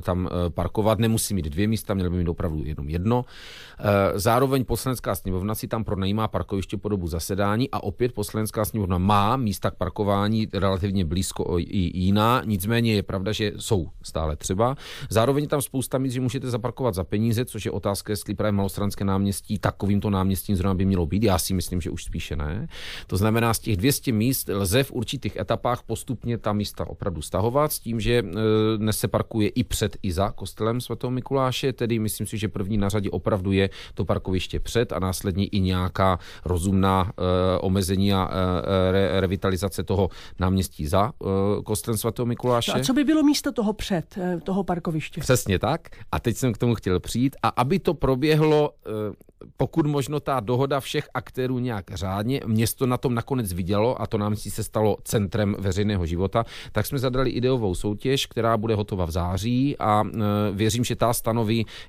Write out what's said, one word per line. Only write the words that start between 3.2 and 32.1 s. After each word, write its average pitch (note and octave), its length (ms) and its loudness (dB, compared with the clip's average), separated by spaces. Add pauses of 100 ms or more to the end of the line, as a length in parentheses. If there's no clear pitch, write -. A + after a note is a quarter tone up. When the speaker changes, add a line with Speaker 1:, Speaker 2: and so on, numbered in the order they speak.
Speaker 1:
Eh, G2+ 380 4
zároveň B2+ 460 4
Poslanecká A#2+ 500 -2
sněmovna F#2+ 400 -2
si - 140 -6
tam A2 160 -2
pronajímá G2 440 0
parkoviště F#2+ 480 -4
po G2+ 120 -6
dobu F#2 200 -2
zasedání G2+ 640 0
a G#2 120 -4
opět A#2+ 300 -2
Poslanecká G#2+ 520 -2
sněmovna F#2+ 340 0
má G2+ 380 4
místa G#2+ 340 -2
k - 40 -6
parkování G2+ 800 0
relativně F#2+ 520 0
blízko F2 540 -2
i F2+ 400 0
jiná. G#2 460 4
Nicméně A2 500 2
je G2 80 2
pravda, F#2+ 300 -4
že G#2 240 0
jsou F#2+ 320 0 (140)
stále D#2 340 -4
třeba. A#2 400 0 (340)
Zároveň C3 340 4
je C#3+ 40 -6
tam D3 140 0
spousta C3 360 -4
míst, C3 140 -2
že B2+ 80 -4
můžete B2+ 300 -4
zaparkovat A#2 440 -2
za F2+ 100 -2
peníze, A2+ 400 0
což G#2+ 200 -8
je A2 60 -2
otázka, G2+ 420 -2
jestli G#2 220 -4
právě G#2 180 0
Malostranské G2 520 0
náměstí G2 540 0
takovýmto G#2 520 0
náměstím F#2+ 460 2
zrovna G2 180 2
by F#2 100 2
mělo F#2 220 4
být. F#2 160 0
Já G2+ 160 4
si - 160 -2
myslím, F2+ 260 -2
že D#2+ 100 -4
už - 140 -8
spíše - 320 -6
ne. E2 320 -4 (380)
To G#2 100 -2
znamená, A2 380 4
z - 40 -2
těch A2 180 -2
dvě C3 160 4
stě - 200 -2
míst A2+ 360 0
lze G2+ 340 2
v - 100 -6
určitých - 440 -6
etapách - 460 -2
postupně A#2 560 -6
ta G#2+ 140 -2
místa G2+ 380 -4
opravdu E2 320 -6
stahovat A#2+ 500 0
s - 60 -4
tím, A#2 220 -4
že, A#2+ 260 2
eh, G#2+ 520 2
dnes G#2+ 200 0
se A2 100 0
parkuje G#2 400 0
i B2 160 0
před, - 380 -2
i F#2+ 100 -2
za G2 180 0
kostelem A2 500 -4
svatého B2 300 -6
Mikuláše, B2+ 640 0
tedy A#2+ 260 0
myslím G#2+ 280 -2